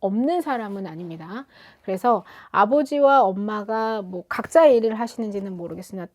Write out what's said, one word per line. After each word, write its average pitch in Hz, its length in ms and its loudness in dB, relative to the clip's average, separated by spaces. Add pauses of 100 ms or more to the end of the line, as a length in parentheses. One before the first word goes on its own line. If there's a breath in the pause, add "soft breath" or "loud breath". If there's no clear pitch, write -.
없는 247 400 0
사람은 214 480 -6
아닙니다. 165 580 -12 (360 loud breath)
그래서 202 420 0 (260 loud breath)
아버지와 277 720 4
엄마가 214 800 -2
뭐 185 260 -10
각자의 302 480 4
일을 220 220 0
하시는지는 202 580 -8
모르겠으나 175 580 -12